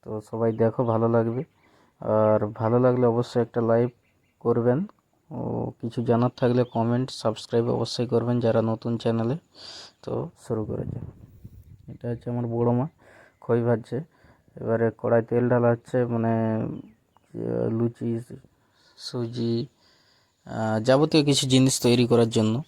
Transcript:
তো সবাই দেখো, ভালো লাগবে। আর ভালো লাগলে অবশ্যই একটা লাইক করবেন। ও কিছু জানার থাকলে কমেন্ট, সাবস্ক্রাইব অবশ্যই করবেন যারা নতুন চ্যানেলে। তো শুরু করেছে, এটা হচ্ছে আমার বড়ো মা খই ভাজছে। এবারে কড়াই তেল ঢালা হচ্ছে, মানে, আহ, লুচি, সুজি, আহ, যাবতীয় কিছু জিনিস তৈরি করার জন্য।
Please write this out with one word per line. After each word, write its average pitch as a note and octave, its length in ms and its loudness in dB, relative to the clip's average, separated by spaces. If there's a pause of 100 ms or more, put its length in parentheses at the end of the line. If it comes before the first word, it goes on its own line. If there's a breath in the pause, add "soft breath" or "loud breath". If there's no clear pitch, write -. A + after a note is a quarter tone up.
তো - 80 -14 (200)
সবাই A2+ 220 0
দেখো, A2+ 320 0
ভালো A#2 240 2
লাগবে। A#2 340 0 (580 soft breath)
আর G#2+ 400 2 (200)
ভালো A2+ 240 2
লাগলে B2+ 220 4
অবশ্যই A#2+ 360 0
একটা A#2 180 -4
লাইক A#2 300 2 (540)
করবেন। A#2+ 360 2 (500)
ও B2 120 -10 (380)
কিছু A#2 220 -6
জানার A#2+ 380 2
থাকলে B2 220 2 (120)
কমেন্ট, A#2+ 340 0 (140)
সাবস্ক্রাইব A#2 440 -2 (100)
অবশ্যই A#2+ 300 -4
করবেন A#2+ 340 0
যারা A2+ 220 2
নতুন A2+ 300 -4 (100)
চ্যানেলে। A2+ 340 -2 (680 loud breath)
তো B2+ 80 -8 (340)
শুরু A2 180 -4
করেছে, - 340 -8 (960)
এটা B2+ 180 -14
হচ্ছে A#2+ 200 -8
আমার A#2+ 160 -4
বড়ো A#2+ 320 0
মা C3 80 0 (540 soft breath)
খই A#2 260 2
ভাজছে। A#2+ 320 -2 (640 soft breath)
এবারে A2+ 260 0 (140)
কড়াই A#2 280 2
তেল A#2+ 220 2
ঢালা A#2+ 240 4
হচ্ছে, B2 300 -2
মানে, A2+ 280 0 (260)
আহ, - 1080 -6 (100)
লুচি, A#2 320 -2 (880 soft breath)
সুজি, A#2 560 -4 (920 soft breath)
আহ, A2 300 -2 (100)
যাবতীয় D3 420 4
কিছু C#3 180 2
জিনিস C3 280 4 (100)
তৈরি B2 260 6
করার A#2 260 4
জন্য। A2 180 2 (140)